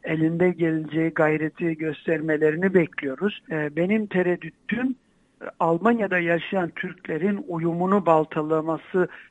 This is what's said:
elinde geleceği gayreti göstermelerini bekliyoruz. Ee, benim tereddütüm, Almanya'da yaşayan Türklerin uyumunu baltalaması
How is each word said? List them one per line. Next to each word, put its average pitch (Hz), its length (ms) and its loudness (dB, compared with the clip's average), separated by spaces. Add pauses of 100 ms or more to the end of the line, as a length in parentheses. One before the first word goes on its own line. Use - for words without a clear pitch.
elinde 165 460 2
geleceği 160 600 -2
gayreti 156 640 0
göstermelerini 156 960 0
bekliyoruz. 165 760 0
Ee, 151 260 -4
benim 202 300 0
tereddütüm, 180 880 -2 (680)
Almanya'da 190 580 2
yaşayan 170 580 0
Türklerin 180 720 -4
uyumunu 170 580 0
baltalaması 160 1040 2 (220)